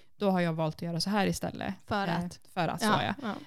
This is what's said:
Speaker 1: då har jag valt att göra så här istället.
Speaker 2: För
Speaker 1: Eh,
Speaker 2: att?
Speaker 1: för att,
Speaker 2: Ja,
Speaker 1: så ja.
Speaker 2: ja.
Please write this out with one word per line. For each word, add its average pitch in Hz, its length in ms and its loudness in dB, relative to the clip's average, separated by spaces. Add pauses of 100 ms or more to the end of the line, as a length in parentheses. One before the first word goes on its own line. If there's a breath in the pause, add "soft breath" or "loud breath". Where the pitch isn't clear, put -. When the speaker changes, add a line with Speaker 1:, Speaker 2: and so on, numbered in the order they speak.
(160 loud breath)
Speaker 1:
då 202 140 2
har 185 100 4
jag 170 120 2
valt 160 240 0
att - 60 -10
göra 170 180 -4
så 185 100 0
här 202 160 4
istället. - 480 -2 (120)
Speaker 2:
För 196 220 0
Speaker 1:
Eh, 170 160 0
Speaker 2:
att? 180 160 -10 (140)
Speaker 1:
för 170 140 0
att, - 140 -2
Speaker 2:
Ja, 214 160 4
Speaker 1:
så - 60 2
ja. 107 180 0
Speaker 2:
ja. 214 120 -4 (120)